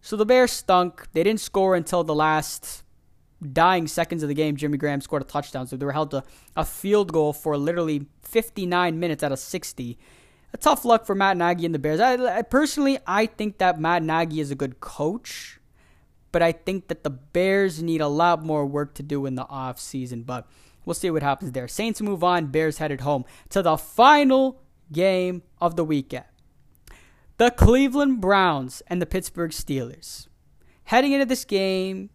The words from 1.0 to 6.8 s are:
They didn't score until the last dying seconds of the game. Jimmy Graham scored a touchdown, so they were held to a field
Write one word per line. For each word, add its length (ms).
They 100
didn't 180
score 340
until 280
the 120
last 680
dying 340
seconds 360
of 60
the 60
game. 200
Jimmy 220
Graham 240
scored 200
a 40
touchdown, 420
so 100
they 80
were 60
held 200
to 120
a 100
field 480